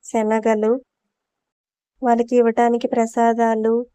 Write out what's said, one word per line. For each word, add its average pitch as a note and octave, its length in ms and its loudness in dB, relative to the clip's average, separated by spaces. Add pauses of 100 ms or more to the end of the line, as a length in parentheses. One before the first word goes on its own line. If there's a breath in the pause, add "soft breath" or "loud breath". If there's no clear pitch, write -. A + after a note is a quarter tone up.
శనగలు, A3 640 0 (1300)
వాళ్ళకి A#3 340 0
ఇవ్వటానికి A#3 520 2
ప్రసాదాలు A3+ 840 0 (220)